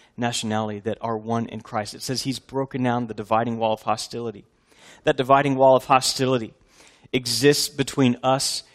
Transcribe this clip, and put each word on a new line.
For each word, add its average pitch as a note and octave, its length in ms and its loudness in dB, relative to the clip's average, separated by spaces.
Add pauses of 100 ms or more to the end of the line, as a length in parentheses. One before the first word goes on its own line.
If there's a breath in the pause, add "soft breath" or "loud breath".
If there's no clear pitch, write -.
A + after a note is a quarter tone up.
(160 soft breath)
nationality A2 640 -4
that G2+ 200 -6
are A2+ 180 -6
one A#2 280 -2
in G#2+ 140 -12
Christ. G#2+ 340 -8
It - 80 -16
says B2+ 200 -6
he's B2+ 160 -6
broken C3 440 -6
down A#2+ 240 -2
the A2 80 -12
dividing A2+ 440 -2
wall A2 140 0
of G#2+ 100 -4
hostility. A2+ 640 -6 (600 loud breath)
That D3+ 120 2
dividing C3+ 400 4
wall C3 200 8
of B2 80 2
hostility C3 680 0 (580 soft breath)
exists B2+ 560 2
between C3 540 0
us C3 420 -2 (100)